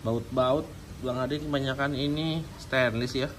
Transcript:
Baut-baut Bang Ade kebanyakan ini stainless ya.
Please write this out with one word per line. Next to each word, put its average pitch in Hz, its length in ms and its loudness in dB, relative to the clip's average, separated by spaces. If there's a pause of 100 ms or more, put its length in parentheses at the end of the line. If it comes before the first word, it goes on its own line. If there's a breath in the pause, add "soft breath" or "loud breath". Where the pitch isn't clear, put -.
Baut-baut 127 640 2 (340)
Bang 123 160 -2
Ade 135 240 0
kebanyakan 139 560 0
ini 156 480 0 (160)
stainless 123 540 2
ya. 135 240 0